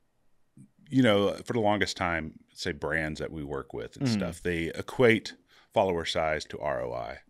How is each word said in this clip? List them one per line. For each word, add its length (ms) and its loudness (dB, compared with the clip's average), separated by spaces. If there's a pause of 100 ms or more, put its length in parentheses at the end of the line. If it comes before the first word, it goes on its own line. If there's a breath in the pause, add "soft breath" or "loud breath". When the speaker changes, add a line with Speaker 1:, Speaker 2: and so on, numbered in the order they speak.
(920)
Speaker 1:
you 120 4
know, 300 6 (120)
for 100 -8
the 60 2
longest 360 2
time, 420 -2 (140)
say 200 -6
brands 480 -4
that 120 -4
we 120 -8
work 280 -8
with 240 -10
and 100 -2
Speaker 2:
Mm-hmm. 120 2
Speaker 1:
stuff, 240 -6
they 220 0 (100)
equate 600 2 (380 soft breath)
follower 320 2
size 420 -2
to 120 -12
R 240 -2
O 100 -6
I. 260 -8 (120)